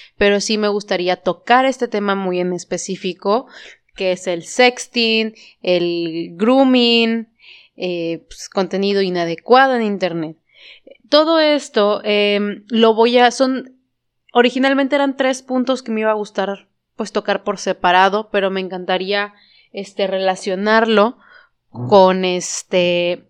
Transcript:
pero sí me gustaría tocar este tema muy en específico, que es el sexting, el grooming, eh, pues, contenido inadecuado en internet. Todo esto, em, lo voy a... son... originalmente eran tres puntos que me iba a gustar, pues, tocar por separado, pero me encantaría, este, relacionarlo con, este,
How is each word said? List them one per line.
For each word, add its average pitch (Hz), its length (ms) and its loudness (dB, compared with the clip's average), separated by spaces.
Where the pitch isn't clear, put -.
pero 202 220 2
sí 214 180 -2
me 208 100 0
gustaría 190 480 -2
tocar 233 480 0
este 254 240 -2
tema 208 260 -2
muy 185 260 -4
en 180 120 -2
específico, 190 960 -6
que 185 180 -2
es 180 140 -8
el 170 180 -4
sexting, 226 880 0
el 170 760 -2
grooming, 233 920 2
eh, 170 520 -6
pues, - 200 -20
contenido 196 540 -2
inadecuado 185 760 0
en 233 60 -2
internet. 170 540 -4
Todo 320 320 2
esto, 254 640 0
em, 208 640 0
lo 226 260 4
voy 240 240 2
a... 240 120 6
son... 262 460 -2
originalmente 262 600 2
eran 277 220 0
tres 262 260 -2
puntos 254 400 -4
que - 80 -10
me 220 100 -4
iba 220 100 0
a 214 40 2
gustar, 202 540 -6
pues, 214 160 -8
tocar 202 300 -2
por 202 160 -6
separado, 190 720 2
pero 196 200 0
me 190 100 -4
encantaría, 190 760 -4
este, 196 340 -6
relacionarlo 202 1120 0
con, 185 540 4
este, 175 1040 -2